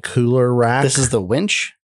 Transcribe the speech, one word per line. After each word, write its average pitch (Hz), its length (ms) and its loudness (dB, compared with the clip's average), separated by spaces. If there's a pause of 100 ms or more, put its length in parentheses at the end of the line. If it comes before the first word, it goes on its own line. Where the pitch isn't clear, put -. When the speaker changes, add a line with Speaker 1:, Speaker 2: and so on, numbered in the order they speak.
Speaker 1:
cooler 123 500 0
rack. 120 300 2
Speaker 2:
This 135 140 0
is 127 120 0
the 113 100 0
winch? 131 640 -4